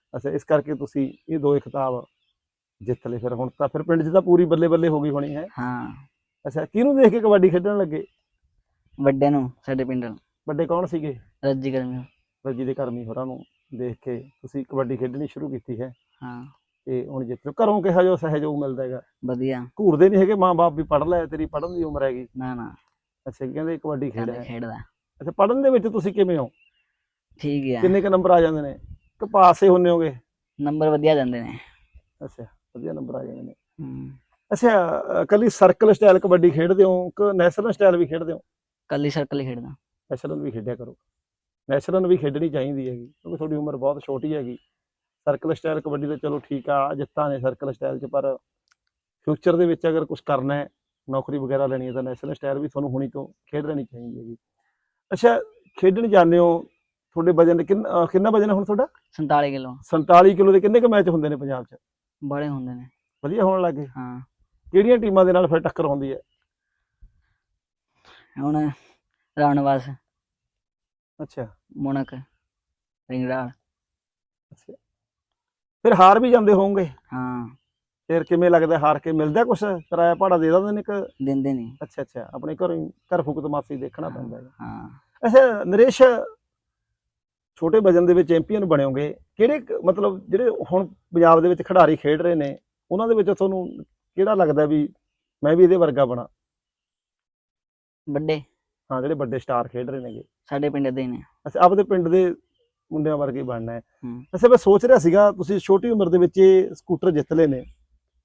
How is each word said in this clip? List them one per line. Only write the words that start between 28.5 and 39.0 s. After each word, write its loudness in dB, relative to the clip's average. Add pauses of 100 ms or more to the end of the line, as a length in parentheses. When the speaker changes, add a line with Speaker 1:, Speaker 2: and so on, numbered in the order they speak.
Speaker 1:
ਨੇ? -10 (120)
ਕਿ -14
ਪਾਸ 6
ਹੀ 6
ਹੁੰਨੇ 6
ਹੋਗੇ? 0 (460)
Speaker 2:
ਨੰਬਰ 0
ਵਧੀਆ 2
ਜਾਂਦੇ -2
ਨੇ। -12 (640)
Speaker 1:
ਅੱਛਾ, -18
ਵਧੀਆ -14
ਨੰਬਰ -12
ਆ -12
ਜਾਂਦੇ -16
ਨੇ। -18 (280)
Speaker 2:
ਹੂੰ। -14 (420)
Speaker 1:
ਅੱਛਾ, 0
ਅ, -2
ਇਕੱਲੀ 2
ਸਰਕਲ 4
ਸਟਾਈਲ 6
ਕਬੱਡੀ 4
ਖੇਡਦੇ 4
ਹੋ 2
ਕਿ -2
ਨੈਸ਼ਨਲ 0
ਸਟਾਈਲ 4
ਵੀ 0
ਖੇਡਦੇ -6
ਹੋ? -10
Speaker 2:
ਇਕੱਲੀ -8